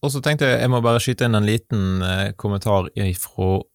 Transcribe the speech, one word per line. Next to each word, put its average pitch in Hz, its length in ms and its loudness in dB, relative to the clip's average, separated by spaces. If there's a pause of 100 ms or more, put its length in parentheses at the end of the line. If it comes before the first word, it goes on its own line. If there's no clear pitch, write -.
Og 143 80 -2
så 139 120 -4
tenkte 147 240 0
jeg, 123 140 2
jeg 123 100 2
må 123 120 2
bare 117 160 4
skyte 127 280 -2
inn 117 80 2
en 104 120 2
liten, 98 560 -2
eh, 95 300 -2
kommentar 101 640 -2
ifra 95 680 -2 (120)